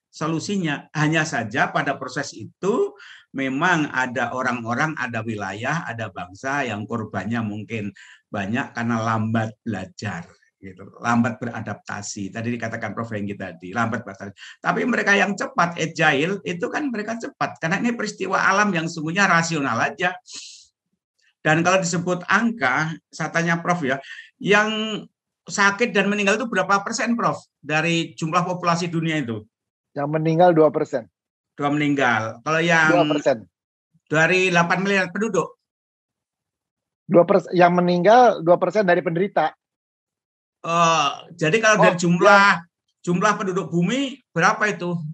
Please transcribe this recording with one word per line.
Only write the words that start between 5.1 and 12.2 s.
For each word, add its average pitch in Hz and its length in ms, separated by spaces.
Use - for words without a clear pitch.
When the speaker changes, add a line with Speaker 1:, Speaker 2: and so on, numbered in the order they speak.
Speaker 1:
wilayah, 107 640
ada 113 160
bangsa 101 560
yang 107 240
korbannya 110 560
mungkin 104 480
banyak 107 420
karena 117 240
lambat 113 640
belajar, 92 640
gitu, 95 400
lambat 117 400
beradaptasi. 104 960